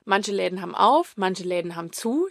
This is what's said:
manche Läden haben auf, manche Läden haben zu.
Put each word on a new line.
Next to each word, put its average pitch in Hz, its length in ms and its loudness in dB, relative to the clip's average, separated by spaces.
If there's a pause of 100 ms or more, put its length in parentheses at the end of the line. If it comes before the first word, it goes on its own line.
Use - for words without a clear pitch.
manche 202 280 0
Läden 185 280 -2
haben 175 140 -10
auf, 277 420 4
manche 185 280 -2
Läden 175 320 -4
haben 170 160 -10
zu. 302 380 -2